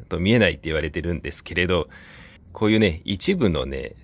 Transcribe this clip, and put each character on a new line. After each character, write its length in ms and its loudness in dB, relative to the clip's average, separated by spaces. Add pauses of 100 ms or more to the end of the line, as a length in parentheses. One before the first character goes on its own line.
と 100 -4
見 140 2
え 60 6
な 100 6
い 40 -2
っ 20 -
て 80 -16
言 100 -4
わ 80 0
れ 100 -4
て 100 -4
る 120 -4
ん 80 -6
で 100 -8
す 100 -10
け 140 -8
れ 120 2
ど、 200 2 (720)
こ 100 0
う 40 4
い 60 4
う 20 4
ね、 260 2
一 300 -2
部 160 2
の 160 -2
ね、 260 -10 (100)